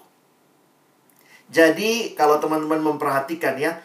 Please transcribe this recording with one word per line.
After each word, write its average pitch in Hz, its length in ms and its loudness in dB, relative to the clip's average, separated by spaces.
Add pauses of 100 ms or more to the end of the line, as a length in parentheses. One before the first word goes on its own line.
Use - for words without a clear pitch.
(1500)
Jadi, 175 720 2
kalau 151 240 4
teman-teman 156 400 -2
memperhatikan 143 720 -2
ya, 156 300 -4